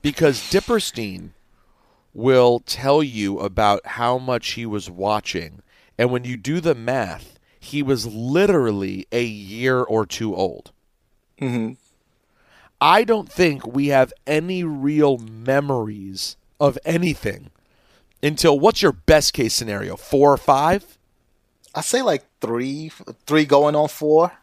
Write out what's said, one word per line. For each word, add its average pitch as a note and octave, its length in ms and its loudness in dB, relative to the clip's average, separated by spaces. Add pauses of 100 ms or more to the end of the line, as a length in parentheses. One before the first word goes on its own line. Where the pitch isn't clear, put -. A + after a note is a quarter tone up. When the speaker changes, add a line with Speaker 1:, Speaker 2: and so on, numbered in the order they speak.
Speaker 1:
Because C#3+ 380 0
Dipperstein A2 880 -4 (840)
will B2 460 4
tell C#3 420 0
you G#2 360 -4
about G2+ 480 0
how B2 320 -4
much B2+ 340 -6
he A#2 140 -10
was G2+ 240 -8
watching. F#2 720 -6 (360)
And B2 120 0
when B2 140 -4
you B2 120 -8
do C#3+ 240 -4
the D#3+ 140 0
math, A2+ 640 -6 (200)
he C#3+ 240 -6
was C3 240 0
literally A2+ 1040 -2
a A#2+ 120 0
year A2+ 560 -2
or A2 240 0
two G#2 300 -6
old. F#2 380 -4 (680)
Speaker 2:
Mm-hmm. B2 340 -4 (1040)
Speaker 1:
I F3+ 240 4
don't G#3+ 260 -2
think D#3 360 0
we C#3 220 -2
have C3+ 240 4 (140)
any F3 380 -2
real D3 540 2
memories A2 1160 -4 (220)
of C#3+ 260 2
anything D#3+ 680 -4 (720)
until, D3 360 2
what's F#3+ 240 2
your D#3 100 4
best - 400 4
case A2+ 220 -2
scenario, G2+ 420 -6
four C#3+ 360 4
or C3 40 4
five? D3+ 640 0 (760)
Speaker 2:
I D#3 60 -6
say, B3+ 220 -2
like, E3+ 220 -2 (160)
three, C3+ 500 -6 (340)
three D3+ 200 2
going D3 320 4
on D3+ 120 2
four. D#3 440 2 (100)